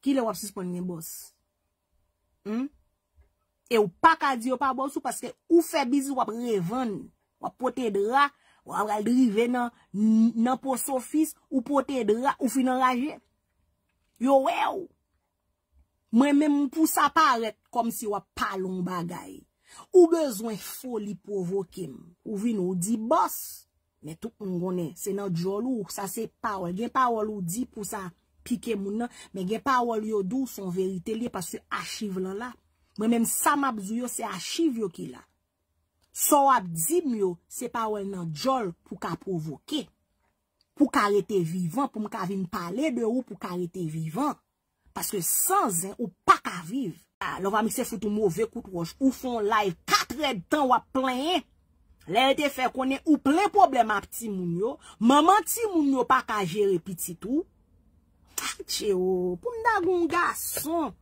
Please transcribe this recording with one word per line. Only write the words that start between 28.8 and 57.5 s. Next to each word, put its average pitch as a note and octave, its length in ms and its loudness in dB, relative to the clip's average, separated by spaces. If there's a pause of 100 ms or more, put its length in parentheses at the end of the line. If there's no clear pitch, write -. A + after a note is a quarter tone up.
nan A#3+ 80 -10 (200)
men, F3+ 160 -6
gen A3 160 -4
pawòl A#3+ 440 0
yo G#3+ 140 0
di A#3 200 -2
w B3 60 -4
s - 140 -12
on F#3 120 -4
verite F#3+ 420 -2
l A3+ 100 -4
ye A3+ 60 -8
paske - 300 -8 (100)
achiv F#3+ 500 -6
lan F#3+ 180 -6
la. B3 100 -10 (480)
Mwen A3 120 2
menm A#3 160 4
sa D4 320 2
m C#4 100 0
ap A3 120 -4
di G#3 180 -6
w B3 60 -4
yo A#3+ 60 -6
se A#3 160 -6
achiv A3+ 560 -2
yo F#3+ 100 -2
ki F3 180 -10
la, B2 120 -18 (880)
sa C#4+ 320 4
w C4+ 100 6
ap F#3+ 140 0
di E3+ 340 0
m B3+ 160 -2
yo F#3 160 0 (160)
se - 220 -10
pawòl G#3+ 340 -4
nan F3+ 240 -8
djòl G3+ 420 -2 (140)
pou F#3+ 140 -12
ka F3 180 -6
pwovoke, F3 640 -6 (880)
pou D4 160 4
ka G#3+ 200 2
rete G3+ 320 2
vivan, F3+ 460 -2
pou G#3+ 140 -8
mwen G#3 100 -6
ka G3 160 -6
vin F#3+ 220 -4
pale G#3 440 -2
de A#3 120 0
ou, A#3+ 200 0
pou F#3+ 140 -14
ka F3+ 140 -6
rete F3+ 360 -4
vivan. D#3+ 440 -4 (600)
Paske G#3 320 -4
san F#4 480 2
zen F#3 220 -4
ou A3+ 140 -6 (160)
pa - 120 6
ka F#3 280 -8
viv. G#3+ 280 -6 (280)
Ah, E3+ 180 -6
lè F#3+ 80 -2
w G3+ 60 -2
pa G#3+ 100 2
misye B3 220 -4
fout G#3 180 -8
yon G#3 100 -2
move G#3 360 0
kout - 200 -12
wòch E3+ 300 -6
ou C4+ 140 4
f - 120 -14
on A#3+ 160 -4
layv G3+ 320 0 (140)
kat - 300 0
rèd, C4 320 -2
tan D4 180 2
w B3 80 6
ap - 180 -2
plenyen. C4 480 0 (680)
Lè A#3+ 180 4
yo C#4 80 6
te D4 160 0
fè B3+ 180 -2
konnen C4 360 -2
ou D4+ 120 6
plen F4 360 4
pwoblèm C4+ 400 6
ak G3 180 -4
timoun F3+ 480 -4
yo, A#3+ 140 -2 (260)
manman D4+ 480 8
timoun F4 460 0
yo B3 120 0
pa B3+ 200 4
ka G#3+ 180 -2
jere G3 400 0
pitit F3 420 -10
ou C#4+ 200 -2 (920)